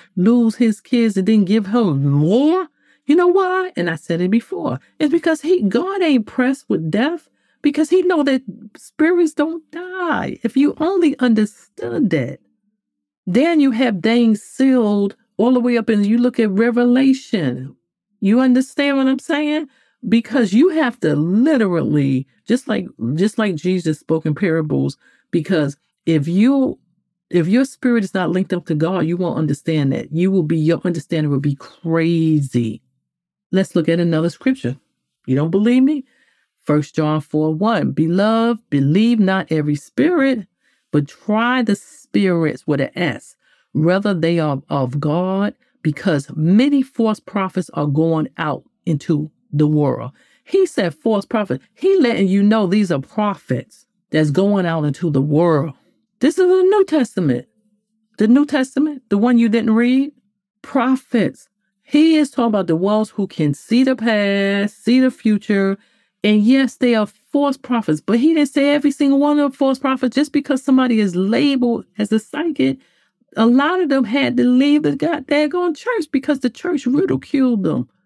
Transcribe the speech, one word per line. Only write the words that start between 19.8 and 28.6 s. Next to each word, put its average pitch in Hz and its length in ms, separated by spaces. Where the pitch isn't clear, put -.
Because 226 460
you 285 160
have 311 320
to 151 140
literally, 160 1120
just 247 200
like, 202 200
just 196 220
like 208 180
Jesus 165 440
spoke 160 260
in 156 100
parables, 151 600
because 156 460
if 156 220
you, 247 520
if 165 180
your 240 180
spirit 240 380
is 185 100
not 180 160
linked 185 240
up 175 140